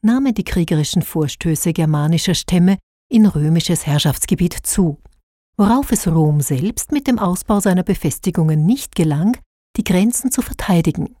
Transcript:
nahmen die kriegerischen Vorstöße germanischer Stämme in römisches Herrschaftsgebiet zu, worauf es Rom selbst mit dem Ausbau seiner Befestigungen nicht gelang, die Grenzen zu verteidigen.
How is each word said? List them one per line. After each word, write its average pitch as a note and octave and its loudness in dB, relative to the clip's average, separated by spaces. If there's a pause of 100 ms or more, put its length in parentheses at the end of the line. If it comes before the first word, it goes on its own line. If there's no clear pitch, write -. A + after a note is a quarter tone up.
nahmen B3 2
die G3 -2
kriegerischen D#3+ 0
Vorstöße D#3+ -2
germanischer D#3 0
Stämme F#3 2 (320)
in A3 6
römisches D#3+ 0
Herrschaftsgebiet D3+ 0
zu, - -2 (560)
worauf A#3 2
es - -2
Rom D3+ 2
selbst D3 -4
mit C#4+ -2
dem B3 0
Ausbau G3 0
seiner F#3 2
Befestigungen D#3 0
nicht B3 -2
gelang, E3 0 (400)
die - -2
Grenzen G#3+ 0
zu - -2
verteidigen. - -2